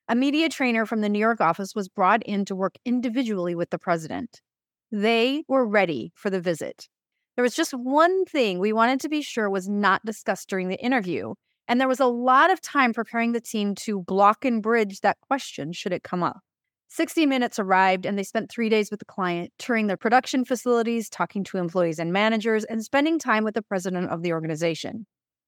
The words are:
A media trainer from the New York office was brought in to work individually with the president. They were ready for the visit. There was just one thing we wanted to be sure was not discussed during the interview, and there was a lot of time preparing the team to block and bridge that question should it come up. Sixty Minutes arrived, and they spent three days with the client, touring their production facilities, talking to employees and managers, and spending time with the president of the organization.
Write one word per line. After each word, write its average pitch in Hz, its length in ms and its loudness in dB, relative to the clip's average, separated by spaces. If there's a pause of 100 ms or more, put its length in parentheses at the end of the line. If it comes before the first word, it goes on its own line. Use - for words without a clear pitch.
A 233 80 0
media 285 320 2
trainer 233 380 0
from 220 160 -2
the 208 80 0
New 208 100 0
York 220 220 2
office 170 340 0
was 196 140 -6
brought 190 340 2
in 202 220 -2
to 190 100 -6
work 185 200 -2 (100)
individually 226 680 -2
with 170 160 -2
the 175 80 -4
president. 165 600 -4 (520)
They 233 580 2
were 254 180 2
ready 175 480 0
for - 140 -6
the 190 100 -2
visit. 165 480 -6 (480)
There 247 80 0
was 247 120 0
just 320 180 -2
one 302 520 2
thing 214 320 0
we 208 140 0
wanted 233 300 2
to 294 80 -6
be 302 120 -2
sure 220 280 -2
was 190 180 -2
not 202 380 2
discussed 214 420 -6
during 185 220 -4
the 190 120 -6
interview, 180 520 -2 (340)
and 247 140 2
there 262 80 2
was 254 100 0
a 269 60 4
lot 254 440 4
of 370 120 0
time 233 320 2
preparing 233 400 -2
the 233 80 -2
team 202 340 -2
to 202 280 -4
block 202 420 4
and 226 180 0
bridge 214 380 0
that - 180 0
question 175 540 -6
should - 180 -6
it 170 120 -4
come 175 200 -4
up. 165 160 -4 (480)
Sixty 320 380 0
Minutes 254 320 0
arrived, 190 480 4
and 202 120 -2
they 196 60 -2
spent - 260 -6
three 226 200 -2
days 214 220 2
with 208 80 -8
the - 60 -18
client, 175 520 -4
touring 220 300 0
their 185 100 0
production 247 480 2
facilities, 233 640 0
talking 185 360 -4
to - 120 -8
employees 170 400 0
and 170 160 -4
managers, 220 500 0
and 220 220 -8
spending 302 320 0
time 220 260 0
with 214 120 -2
the 220 80 -4
president 180 480 -4
of 165 100 -6
the 170 100 -2
organization. 160 720 -4 (420)